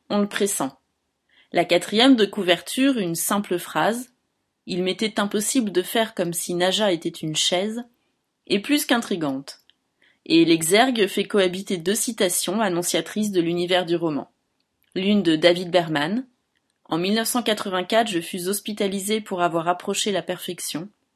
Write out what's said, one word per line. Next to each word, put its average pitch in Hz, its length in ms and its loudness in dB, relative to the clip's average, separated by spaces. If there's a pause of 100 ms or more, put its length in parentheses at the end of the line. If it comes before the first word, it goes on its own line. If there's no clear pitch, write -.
on 208 100 0
le 202 100 0
pressent. - 480 -2 (720)
La 170 140 2
quatrième 208 500 6
de 214 100 6
couverture, 202 720 2
une 175 180 -2
simple 202 420 -2
phrase, « 196 540 -2 (560)
Il 185 160 -2
m'était 185 360 -2
impossible 208 520 0
de 175 100 0
faire 226 320 0
comme 170 200 -2
si - 200 -6
Naja 185 380 2
était 170 180 -2
une 160 260 -6
chaise », 214 480 -2 (640)
est 208 120 2
plus 285 260 0
qu'intrigante. 160 760 -4 (640)
Et 165 200 6
l'exergue 190 600 4
fait 196 180 -2
cohabiter 190 520 0
deux 175 180 -2
citations 214 680 -2
annonciatrices 180 680 -2
de 185 100 0
l'univers 175 440 0
du 170 100 -2
roman. 160 340 -2 (680)
L'une 196 280 2
de 165 120 4
David 175 360 2
Berman, « 165 540 0 (600)
En 160 120 -4
mille 190 180 0
neuf 226 120 -2
cent 247 140 -2
quatre-vingt-quatre, 214 680 0
je 175 100 -2
fus 175 280 -8
hospitalisée 208 720 -2
pour 196 200 -4
avoir 170 260 0
approché 196 440 -2
la 185 100 -2
perfection. » 175 680 -8 (260)